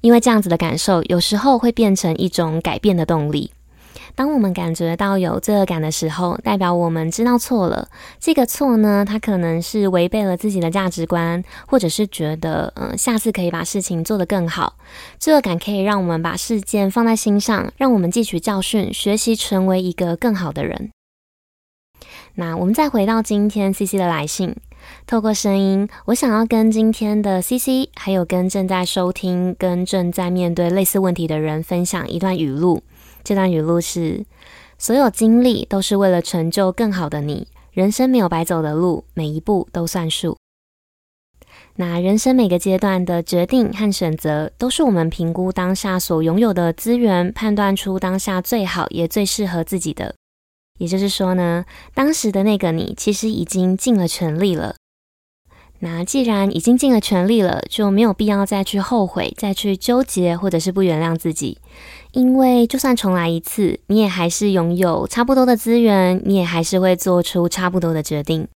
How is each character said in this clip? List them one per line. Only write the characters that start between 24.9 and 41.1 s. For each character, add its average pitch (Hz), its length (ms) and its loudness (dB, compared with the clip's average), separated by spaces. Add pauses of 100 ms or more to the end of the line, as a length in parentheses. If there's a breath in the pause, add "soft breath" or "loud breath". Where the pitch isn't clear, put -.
透 226 140 0
过 214 140 0
声 196 240 0
音， 196 280 2 (200 loud breath)
我 214 80 2
想 254 180 0
要 226 140 2
跟 220 240 4
今 220 200 2
天 214 300 0
的 190 220 0
C 247 160 -2
C， 262 360 -2
还 - 180 -4
有 185 120 2
跟 180 240 0
正 190 180 -2
在 185 160 -2
收 180 300 -2
听、 180 460 -2
跟 180 260 -2
正 180 260 -2
在 180 200 -2
面 180 240 0
对 170 160 2
类 190 120 2
似 190 160 0
问 185 140 2
题 170 140 -2
的 156 120 -2
人 156 240 -2
分 175 220 -2
享 175 240 -6
一 170 100 -6
段 185 160 0
语 160 140 -2
录。 156 340 0 (420 soft breath)
这 202 100 -2
段 190 160 2
语 165 100 0
录 170 200 2
是 170 440 -4 (540 loud breath)
：“所 - 160 -2
有 262 160 4
经 226 320 4
历 247 260 2
都 196 140 0
是 202 140 0
为 196 120 4
了 175 140 2
成 165 260 -2
就 185 220 0
更 214 220 -2
好 175 180 -4
的 151 120 -4
你， 147 260 -6 (240 soft breath)
人 190 180 2
生 254 180 2
没 254 100 4
有 185 100 2
白 165 160 0
走 165 180 -2
的 151 100 -2
路， 170 300 0 (120)
每 160 120 -4
一 151 140 -6
步 196 320 0
都 170 120 -2
算 165 240 -4
数。” - 280 -4 (1400 soft breath)